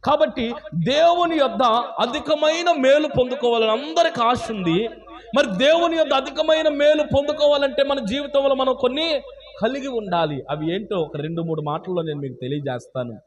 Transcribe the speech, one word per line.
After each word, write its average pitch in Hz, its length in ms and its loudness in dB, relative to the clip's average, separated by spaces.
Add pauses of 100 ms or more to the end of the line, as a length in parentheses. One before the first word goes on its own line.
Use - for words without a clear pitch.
కాబట్టి 262 500 0 (220)
దేవుని 330 600 2
యొద్ద 254 260 0 (360)
అధికమైన 302 720 0
మేలు 294 360 4
పొందుకోవాలని 240 640 0
అందరికి 302 520 0
ఆశ 233 280 0
ఉంది. 190 380 0 (460)
మరి 285 120 2
దేవుని 320 500 2
యొద్ద 294 160 2
అధికమైన 311 560 0
మేలు 294 340 4
పొందుకోవాలంటే 285 800 2
మన 277 160 0
జీవితంలో 277 560 0
మనం 262 240 0
కొన్ని 285 420 0 (420)
కలిగి 262 240 -2
ఉండాలి. 175 600 -2
అవి 156 260 -4
ఏంటో 202 220 -6
ఒక 156 200 -4
రెండు 160 240 -6
మూడు 160 200 -4
మాటల్లో 160 400 -4
నేను 151 180 -6
మీకు 135 220 -8
తెలియజేస్తాను. 135 840 -8